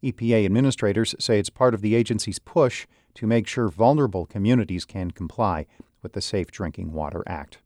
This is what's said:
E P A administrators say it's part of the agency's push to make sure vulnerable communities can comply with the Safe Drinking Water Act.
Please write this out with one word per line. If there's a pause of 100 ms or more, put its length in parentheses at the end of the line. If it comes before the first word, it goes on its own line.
E
P
A
administrators
say
it's
part
of
the
agency's
push (280)
to
make
sure
vulnerable
communities
can
comply (360)
with
the
Safe
Drinking
Water
Act.